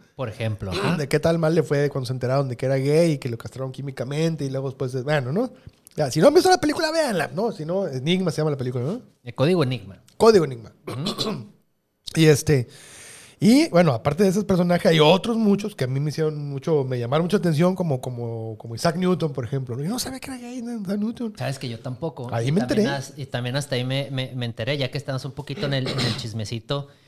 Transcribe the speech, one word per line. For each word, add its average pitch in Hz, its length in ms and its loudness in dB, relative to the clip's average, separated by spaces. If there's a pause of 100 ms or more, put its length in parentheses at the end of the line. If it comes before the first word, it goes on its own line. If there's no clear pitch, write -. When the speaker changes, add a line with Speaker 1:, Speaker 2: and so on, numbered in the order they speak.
(160)
Speaker 1:
Por 131 140 -6
ejemplo, 107 420 -4
ajá. 101 260 0
Speaker 2:
De 143 100 -2
qué 151 120 2
tal 165 200 2
mal 160 160 2
le 160 80 4
fue 147 260 0
cuando 135 180 -6
se 131 60 -4
enteraron 131 360 0
de 120 80 -6
que - 80 -4
era 135 100 0
gay 151 380 4
y 139 60 0
que 127 100 -6
lo 117 80 -6
castraron 131 340 -10
químicamente 143 720 -4
y 139 60 -4
luego 135 200 -4
después, 127 220 -6
de, 127 120 -4
bueno, 139 280 0
¿no? 240 200 -2 (440)
Ya, 147 140 0
si 151 120 0
no 214 80 8
han 294 40 8
visto 359 160 6
la 370 120 6
película, 311 300 0
véanla, 262 440 0
¿no? 208 160 -2
Si 156 140 -10
no, 185 220 -2
Enigma 160 440 0
se - 60 -6
llama 156 140 0
la 139 60 -2
película, 123 260 -4
¿no? 208 180 -4 (220)
Speaker 1:
El 123 120 -14
Código 180 280 4
Enigma. 113 380 -6 (160)
Speaker 2:
Código 208 280 8
Enigma. 117 260 -10 (160)
Speaker 1:
Ujú. 139 640 -6
Speaker 2:
<clears throat> - 640 -20
Y 160 100 6
este, 143 420 4 (720)
y 269 300 6
bueno, 170 240 6
aparte 143 300 0
de 196 60 6
esos 190 160 0
personajes, 175 460 2
hay 160 80 4
otros 185 380 6
muchos 202 380 2
que 135 100 -2
a - 20 0
mí 131 120 -2
me 151 120 -2
hicieron 151 380 -4
mucho, 139 340 0
me 127 160 -2
llamaron 135 260 0
mucha 180 120 2
atención, 175 380 2
como, 160 260 -2
como, 117 560 -8
como 117 180 -12
Isaac 165 220 0
Newton, 180 360 0
por 131 120 -4
ejemplo. 123 360 -4
Yo 156 80 -4
no 247 100 -4
sabía 262 200 -8
que 269 120 -10
era 262 80 -8
gay, 240 220 -10
¿no? 233 200 -8
Isaac 196 180 -4
Newton. 220 380 -6
Speaker 1:
Sabes 127 220 -6
que 135 80 -8
yo 113 120 -8
tampoco. 127 540 -8
Speaker 2:
Ahí 117 160 0
Speaker 1:
Y - 40 2
Speaker 2:
me 190 80 4
Speaker 1:
también 240 200 0
Speaker 2:
enteré. 202 160 2
Speaker 1:
has-, - 200 -10
y 143 80 -10
también 123 320 -4
hasta 139 180 -4
ahí 123 80 0
me, 135 280 -4
me, 131 240 -6
me 123 100 -4
enteré, 117 320 -4
ya 131 140 -2
que 147 60 -6
estamos 131 280 -6
un 135 60 -8
poquito 139 340 -8
en 139 80 -2
el, 131 140 -2
en 131 120 -4
el 120 180 -2
chismecito, 113 720 -6 (200)